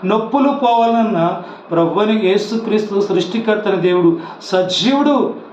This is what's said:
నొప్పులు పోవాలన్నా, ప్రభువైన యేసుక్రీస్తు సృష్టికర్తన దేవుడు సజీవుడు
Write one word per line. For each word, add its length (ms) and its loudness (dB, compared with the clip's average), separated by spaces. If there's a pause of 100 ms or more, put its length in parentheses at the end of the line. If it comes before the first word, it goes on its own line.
నొప్పులు 440 0
పోవాలన్నా, 920 0 (280)
ప్రభువైన 520 0
యేసుక్రీస్తు 760 0
సృష్టికర్తన 720 -2
దేవుడు 480 4 (220)
సజీవుడు 920 0 (200)